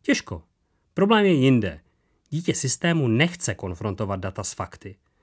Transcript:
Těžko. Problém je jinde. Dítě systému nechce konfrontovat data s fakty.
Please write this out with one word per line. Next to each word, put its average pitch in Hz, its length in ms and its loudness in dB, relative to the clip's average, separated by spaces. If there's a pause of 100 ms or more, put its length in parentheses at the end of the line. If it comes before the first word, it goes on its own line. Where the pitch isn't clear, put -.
Těžko. - 420 -4 (500)
Problém 208 320 4
je 185 80 4
jinde. 123 460 2 (500)
Dítě 160 260 -2
systému 156 520 0
nechce 120 480 0
konfrontovat 98 640 -6
data 95 240 -8
s - 100 -8
fakty. - 420 -12 (280)